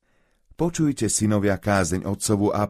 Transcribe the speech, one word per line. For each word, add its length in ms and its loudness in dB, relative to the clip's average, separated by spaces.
Počujte, 560 -2
synovia, 480 0
kázeň 480 0
otcovu 480 0
a 140 0